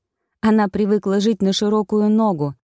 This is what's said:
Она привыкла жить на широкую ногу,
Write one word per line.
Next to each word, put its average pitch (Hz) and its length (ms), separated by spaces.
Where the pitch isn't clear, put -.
Она 214 280
привыкла 202 520
жить 208 220
на 190 100
широкую 214 560
ногу, 196 460